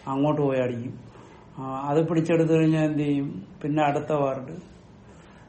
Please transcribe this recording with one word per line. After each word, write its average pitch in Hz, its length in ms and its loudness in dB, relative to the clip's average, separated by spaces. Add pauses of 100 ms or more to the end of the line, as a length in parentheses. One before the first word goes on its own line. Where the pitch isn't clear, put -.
അങ്ങോട്ട് 147 320 0
പോയി 135 180 0
അടിക്കും. 123 400 -4 (600)
ആ, 135 300 -6
അത് 156 200 4
പിടിച്ചെടുത്തു 165 440 2
കഴിഞ്ഞാൽ 160 360 4
എന്ത് 147 140 -2
ചെയ്യും? 143 420 -2 (160)
പിന്നെ 151 220 0
അടുത്ത 143 280 0
വാർഡ്. 135 440 -2 (920)